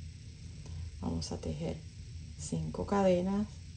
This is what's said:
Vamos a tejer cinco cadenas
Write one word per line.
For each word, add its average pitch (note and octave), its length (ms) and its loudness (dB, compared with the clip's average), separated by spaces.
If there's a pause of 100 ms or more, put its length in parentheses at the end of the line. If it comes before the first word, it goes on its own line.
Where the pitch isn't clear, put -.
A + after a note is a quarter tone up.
(1000)
Vamos E2 300 0
a - 60 -2
tejer E2+ 400 -2 (600)
cinco - 480 -2
cadenas G3 600 6 (300)